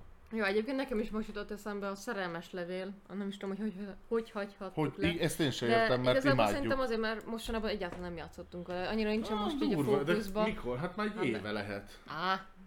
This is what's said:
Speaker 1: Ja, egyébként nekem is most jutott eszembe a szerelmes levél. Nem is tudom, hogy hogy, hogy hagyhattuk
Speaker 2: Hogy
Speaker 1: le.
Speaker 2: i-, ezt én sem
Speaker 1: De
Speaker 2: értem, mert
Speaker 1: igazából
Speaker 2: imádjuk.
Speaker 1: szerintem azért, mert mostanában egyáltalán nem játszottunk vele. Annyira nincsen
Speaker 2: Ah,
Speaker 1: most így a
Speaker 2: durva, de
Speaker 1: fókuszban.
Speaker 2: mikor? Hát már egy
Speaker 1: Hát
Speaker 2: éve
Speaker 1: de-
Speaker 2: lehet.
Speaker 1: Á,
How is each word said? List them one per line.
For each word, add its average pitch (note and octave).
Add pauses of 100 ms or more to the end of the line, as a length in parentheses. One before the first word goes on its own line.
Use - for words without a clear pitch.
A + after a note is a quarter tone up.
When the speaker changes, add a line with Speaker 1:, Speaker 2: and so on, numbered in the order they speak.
(320)
Speaker 1:
Ja, A3
egyébként A3
nekem C4+
is G#3+
most G#3+
jutott G#3
eszembe G3+
a G3
szerelmes F#3
levél. F#3 (160)
Nem G3
is G3
tudom, G3
hogy G#3
hogy, G3 (140)
hogy A3+
hagyhattuk G3+
Speaker 2:
Hogy D3+
Speaker 1:
le. D#3+
Speaker 2:
i-, E3+
ezt E3
én D3
sem B2
Speaker 1:
De A#2
Speaker 2:
értem, B2+
mert B2+
Speaker 1:
igazából C#4
Speaker 2:
imádjuk. G#2+
Speaker 1:
szerintem -
azért, A#3
mert A3
mostanában A3
egyáltalán F3+
nem F3
játszottunk E3+
vele. F3+
Annyira G#3+
nincsen G#3+
Speaker 2:
Ah, G#3
Speaker 1:
most C#4+
így D4
a F#3
Speaker 2:
durva, C#3+
de D#3
Speaker 1:
fókuszban. G#3
Speaker 2:
mikor? B2
Hát F3
már G#3+
egy G#3+
Speaker 1:
Hát F#3
Speaker 2:
éve A2+
Speaker 1:
de- G#2
Speaker 2:
lehet. G2+
Speaker 1:
Á, F3+ (200)